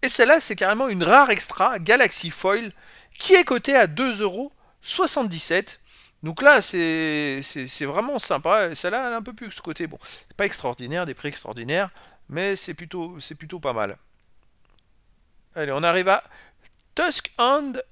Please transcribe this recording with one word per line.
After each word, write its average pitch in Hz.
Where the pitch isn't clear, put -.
Et 262
celle-là, 269
c'est 214
carrément 214
une 185
rare 254
extra 214
Galaxy 190
Foil 202
qui -
est 359
cotée 269
à 226
deux 208
euros 214
soixante-dix-sept. 196
Donc 160
là, 269
c'est, 156
c'est, 131
c'est -
vraiment 214
sympa. 175
Celle-là, 233
elle 240
a 233
un 233
peu 247
plus 214
ce -
côté. 160
Bon, 151
c'est -
pas 202
extraordinaire, 135
des 143
prix -
extraordinaires, 139
mais 190
c'est 190
plutôt, 175
c'est 143
plutôt 160
pas 147
mal. 104
Allez, 147
on 139
arrive 175
à 190
Tusk -
and 269